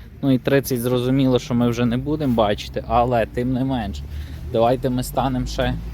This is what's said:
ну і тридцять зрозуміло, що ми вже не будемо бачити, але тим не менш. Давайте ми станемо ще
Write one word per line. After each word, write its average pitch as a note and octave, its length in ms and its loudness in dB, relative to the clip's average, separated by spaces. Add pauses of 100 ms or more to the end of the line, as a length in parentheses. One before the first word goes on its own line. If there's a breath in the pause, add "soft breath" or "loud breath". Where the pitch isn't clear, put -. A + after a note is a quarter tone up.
(220 loud breath)
ну C#3 100 2
і C3 60 4
тридцять C3+ 440 0
зрозуміло, B2+ 580 2
що - 140 -4
ми A#2+ 160 4
вже A#2+ 160 0
не A#2 120 0
будемо C#3+ 360 -2
бачити, A2 540 0
але A#2+ 380 2
тим B2 280 -4
не B2+ 100 0
менш. B2 380 -4 (500 loud breath)
Давайте B2 380 2
ми B2 140 -2
станемо B2+ 420 -2
ще B2 300 -2 (180)